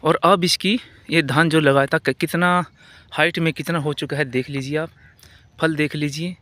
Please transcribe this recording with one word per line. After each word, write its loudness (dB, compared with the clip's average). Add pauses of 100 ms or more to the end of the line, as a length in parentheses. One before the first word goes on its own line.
और 2
अब 6
इसकी, 0 (300)
ये 2
धान 2
जो 4
लगाया 4
था, 0
क-, -2
कितना 0 (460)
हाइट 0
में 0
कितना -4
हो -4
चुका -6
है 0
देख -4
लीजिए -6
आप, -6 (720)
फल 2
देख -2
लीजिए। -6